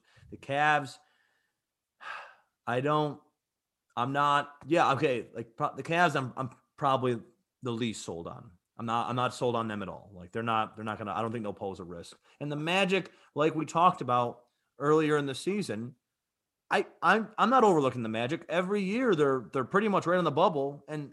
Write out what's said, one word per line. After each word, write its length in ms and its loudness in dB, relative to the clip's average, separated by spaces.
The 80 -16
Cavs, 600 0
<sighs> 680 -16
I 140 0
don't, 380 0
I'm 160 -2
not, 380 2
yeah, 260 4
okay, 320 0
like, 220 -12
pro-, 180 -4
the 60 -10
Cavs, 340 2
I'm, 220 -2
I'm 140 -6
probably 400 0
the 80 -4
least 340 -4
sold 220 -10
on. 240 -16
I'm 80 -10
not, 240 -2
I'm 80 -2
not 180 0
sold 220 0
on 100 -2
them 140 -6
at 80 -8
all. 240 -14
Like, 180 -18
they're 100 -6
not, 360 -2
they're 80 -10
not 120 -4
gonna, 160 -6
I 80 -2
don't 120 -4
think 100 -6
they'll 80 -4
pose 300 -8
a 20 -14
risk. 320 -14
And 100 -8
the 60 -6
Magic, 560 0
like 180 2
we 120 -4
talked 340 4
about 400 0
earlier 380 4
in 80 0
the 100 -4
season, 600 -4
I, 140 2
I'm, 260 4
I'm 120 4
not 160 6
overlooking 380 4
the 60 -4
Magic. 380 -2
Every 340 0
year 340 2
they're, 360 2
they're 140 -2
pretty 240 2
much 180 2
right 100 4
on 60 2
the 80 2
bubble, 560 0
and, 240 -8